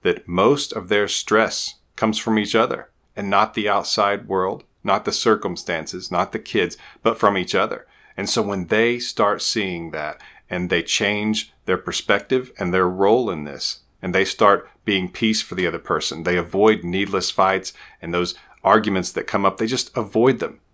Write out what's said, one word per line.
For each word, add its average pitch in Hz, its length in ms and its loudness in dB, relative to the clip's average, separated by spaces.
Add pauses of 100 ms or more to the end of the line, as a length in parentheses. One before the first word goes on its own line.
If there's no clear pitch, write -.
that - 240 0
most 107 460 2
of 90 160 -8
their 104 180 2
stress - 680 0 (180)
comes 110 220 0
from 110 220 0
each 104 160 -4
other - 340 2 (260)
and 101 140 -6
not 98 240 2
the 104 160 -4
outside 101 580 0
world, 95 380 -2 (180)
not 101 220 0
the 101 80 -2
circumstances, 90 1000 -2
not 92 220 -2
the - 60 -6
kids, 90 400 -2 (240)
but 113 160 0
from 101 180 4
each 92 180 -4
other. 101 320 -2 (300)
And 101 120 -6
so - 120 0
when 98 280 -2
they 117 300 2
start 107 440 -2
seeing 87 480 -4
that 76 280 -8 (300)
and 90 220 -4
they 87 120 2
change 107 680 -2 (140)
their 92 100 2
perspective - 840 -2
and 90 140 -2
their 92 160 4
role 101 420 2
in 78 140 -6
this, - 360 -8 (200)
and 90 140 -6
they 98 100 4
start 101 440 4 (160)
being 92 260 0
peace 110 320 0
for - 120 -10
the 90 120 -2
other 82 120 -2
person, 80 440 -4
they 90 140 0
avoid 95 460 4
needless 92 480 -2
fights 95 440 0 (260)
and 82 120 -8
those 87 220 -2 (300)
arguments 98 480 2
that - 140 -4
come 101 180 -2
up, 95 140 2
they 113 80 0
just 123 300 -4
avoid 113 440 2
them. 82 200 -8 (140)